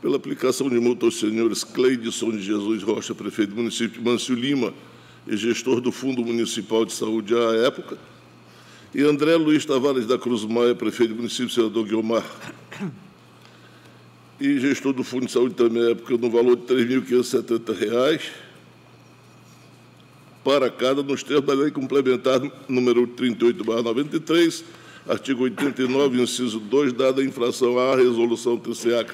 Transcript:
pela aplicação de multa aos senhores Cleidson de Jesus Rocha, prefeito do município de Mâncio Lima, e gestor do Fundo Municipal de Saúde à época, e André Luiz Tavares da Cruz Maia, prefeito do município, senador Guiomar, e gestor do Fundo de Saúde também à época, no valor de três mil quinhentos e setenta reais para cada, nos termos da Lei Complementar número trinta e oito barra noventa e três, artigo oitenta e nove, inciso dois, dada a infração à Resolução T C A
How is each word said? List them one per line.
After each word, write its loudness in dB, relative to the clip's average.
pela 0
aplicação -2
de 2
multa 2
aos 2
senhores 0
Cleidson 0
de -6
Jesus -2
Rocha, -4
prefeito -4
do -8
município -4
de -4
Mâncio 0
Lima, -2
e -4
gestor 0
do -2
Fundo -4
Municipal -2
de -8
Saúde -2
à 2
época, -6
e 2
André 4
Luiz 2
Tavares 0
da 2
Cruz -2
Maia, 2
prefeito 0
do -8
município, -4
senador 0
Guiomar, 0
e 0
gestor 0
do -4
Fundo -4
de -8
Saúde 2
também 2
à 4
época, -2
no 0
valor 6
de -2
três 2
mil 0
quinhentos 2
e -6
setenta -2
reais 0
para 2
cada, -2
nos -4
termos 0
da 0
Lei 2
Complementar 2
número 4
trinta -2
e 8
oito 0
barra 0
noventa -2
e 0
três, 2
artigo -2
oitenta -2
e 0
nove, 2
inciso -2
dois, 0
dada 0
a 2
infração 0
à 2
Resolução 2
T -8
C 0
A 0